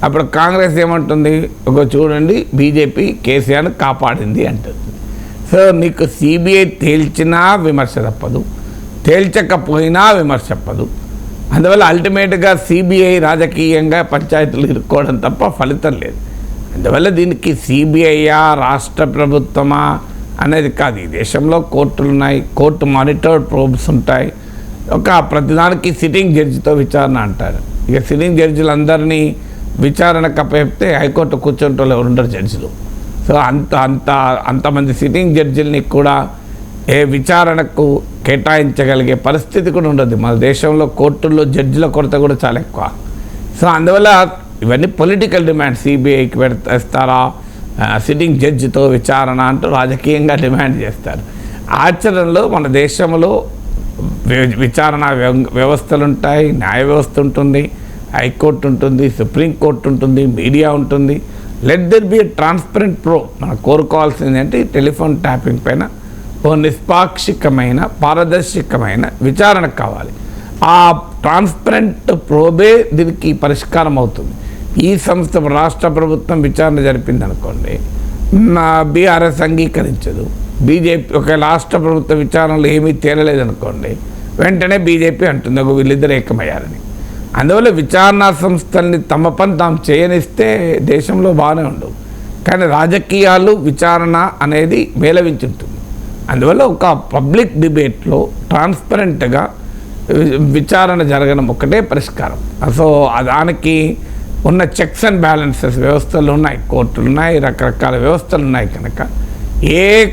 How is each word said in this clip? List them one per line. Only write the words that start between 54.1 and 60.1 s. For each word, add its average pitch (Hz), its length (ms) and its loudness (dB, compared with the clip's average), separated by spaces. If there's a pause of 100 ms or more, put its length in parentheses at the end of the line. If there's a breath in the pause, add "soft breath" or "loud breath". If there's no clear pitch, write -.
వి-, 123 300 0
విచారణ 147 480 0
వ్య-, 127 480 0
వ్యవస్థలు 143 500 0
ఉంటాయి, 147 480 2
న్యాయ 113 320 0
వ్యవస్థ 143 360 0
ఉంటుంది, 143 520 0 (440 loud breath)
హైకోర్టు 143 520 0
ఉంటుంది, 135 420 2
సుప్రీంకోర్టు 139 800 -2
ఉంటుంది, 135 360 2